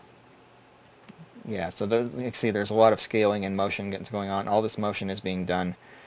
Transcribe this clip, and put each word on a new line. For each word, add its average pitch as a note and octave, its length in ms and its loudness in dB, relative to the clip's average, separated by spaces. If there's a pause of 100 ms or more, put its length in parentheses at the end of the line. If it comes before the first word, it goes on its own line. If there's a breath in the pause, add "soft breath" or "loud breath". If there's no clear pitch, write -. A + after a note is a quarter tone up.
(1400 loud breath)
yeah, F#2 260 -6
so G#2 180 -4
there's, A#2 260 2
you B2 80 -6
can B2 120 -4
see A2+ 180 0
there's G2+ 180 0
a G#2+ 60 0
lot A2 180 8
of - 80 -2
scaling G#2 440 2
and G2 120 -2
motion G2 320 -2
that's G2 200 -8
going G2+ 200 -4
on. G2 180 -2
All G#2 140 4
this A2 160 -2
motion G#2 320 -2
is F#2+ 120 -6
being F#2 220 -2
done, F2+ 320 0 (320 loud breath)